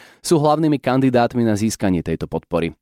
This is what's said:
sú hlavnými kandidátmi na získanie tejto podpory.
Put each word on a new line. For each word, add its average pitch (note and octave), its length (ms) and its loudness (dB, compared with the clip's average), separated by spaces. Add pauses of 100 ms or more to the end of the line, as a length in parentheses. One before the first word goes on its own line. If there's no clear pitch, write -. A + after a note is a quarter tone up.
(200)
sú D#3 240 0
hlavnými D3+ 320 2
kandidátmi B2 720 0
na G#2+ 80 2
získanie G2 480 -2
tejto D#2+ 240 -6
podpory. E2 540 -4